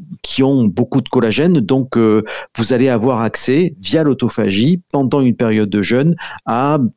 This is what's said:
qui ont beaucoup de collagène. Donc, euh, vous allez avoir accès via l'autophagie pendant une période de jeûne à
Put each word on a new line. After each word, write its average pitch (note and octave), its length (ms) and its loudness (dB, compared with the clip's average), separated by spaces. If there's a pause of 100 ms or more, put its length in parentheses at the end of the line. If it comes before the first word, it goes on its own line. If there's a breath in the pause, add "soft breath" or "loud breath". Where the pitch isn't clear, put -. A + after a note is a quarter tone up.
(220)
qui - 200 -4
ont C3+ 220 2
beaucoup A#2+ 380 0
de - 80 -14
collagène. C3 500 2
Donc, B2+ 380 -2
euh, A2 240 4 (340 loud breath)
vous A2+ 160 -2
allez B2+ 160 2
avoir A#2+ 320 0
accès B2+ 580 -2
via D#3 260 -2
l'autophagie A#2+ 760 0 (100)
pendant C#3+ 300 0
une B2 160 2
période A2 320 0
de G2+ 140 0
jeûne C3+ 340 0 (300 loud breath)
à C#3 320 0 (180)